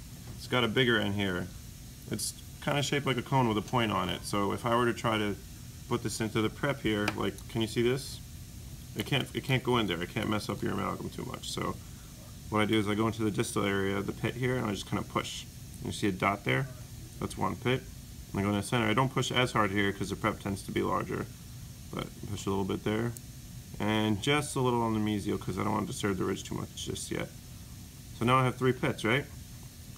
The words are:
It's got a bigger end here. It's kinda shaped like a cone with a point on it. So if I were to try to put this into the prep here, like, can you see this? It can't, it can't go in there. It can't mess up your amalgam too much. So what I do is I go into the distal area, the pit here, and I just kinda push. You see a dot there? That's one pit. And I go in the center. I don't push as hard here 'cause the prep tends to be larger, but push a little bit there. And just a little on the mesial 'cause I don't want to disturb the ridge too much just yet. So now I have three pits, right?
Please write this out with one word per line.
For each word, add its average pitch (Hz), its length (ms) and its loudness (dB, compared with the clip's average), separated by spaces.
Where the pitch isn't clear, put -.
It's - 120 -10
got 123 160 4
a 113 40 4
bigger 120 300 6
end 101 160 2
here. 92 320 2
It's - 220 -2
kinda 143 200 2
shaped 139 220 0
like 127 140 2
a 117 40 0
cone 131 260 4
with 107 100 4
a 104 40 4
point 113 300 2
on 92 160 2
it. - 160 -2
So 101 280 2
if 101 120 -2
I 117 100 4
were 120 120 6
to 117 80 4
try 110 240 2
to 104 180 0
put 120 140 0
this 110 200 -2
into 110 180 0
the 110 80 4
prep 135 320 0
here, 107 260 2
like, 101 180 0
can 113 120 -2
you 113 60 2
see 117 160 2
this? 131 360 0
It 110 80 -2
can't, - 300 0
it 120 100 -4
can't 131 180 2
go 123 140 4
in 113 100 4
there. 87 160 0
It 90 60 -2
can't 104 220 0
mess 104 180 0
up 101 140 -4
your 101 100 0
amalgam 95 380 -2
too - 160 -6
much. - 240 -8
So 90 260 -2
what 107 120 4
I 107 40 6
do 110 140 4
is 101 100 2
I 104 60 2
go 110 120 4
into 110 160 0
the 107 80 4
distal 110 340 2
area, 98 360 2
the 101 120 -2
pit - 220 -2
here, 127 220 0
and 120 80 0
I 107 80 0
just 95 160 -4
kinda 95 160 0
push. - 400 -4
You - 80 -2
see - 160 0
a 98 40 4
dot 101 320 2
there? 131 240 2
That's 101 160 -4
one 98 200 0
pit. 127 260 2
And 101 80 2
I - 20 4
go 98 60 4
in 104 80 4
the 101 60 2
center. 117 240 2
I 107 80 4
don't 131 180 4
push 127 180 0
as 120 220 4
hard 104 180 4
here 98 220 4
'cause 95 160 -4
the 95 80 -4
prep 98 240 0
tends 98 220 -2
to 95 100 -8
be 98 80 0
larger, 95 460 0
but - 160 -4
push 107 160 -6
a 98 40 2
little 98 140 2
bit 95 200 -2
there. 110 280 0
And 107 400 2
just 143 360 2
a 139 40 2
little 123 220 4
on 113 100 2
the 110 60 4
mesial 104 400 2
'cause 90 180 -4
I 101 60 0
don't 104 100 2
want 104 140 2
to - 60 -4
disturb 101 240 0
the 95 80 0
ridge 95 180 0
too - 140 -4
much - 180 -6
just - 380 -6
yet. - 180 -2
So 113 60 0
now 123 140 8
I 131 60 6
have 123 120 2
three 127 160 4
pits, 123 320 -2
right? 127 200 4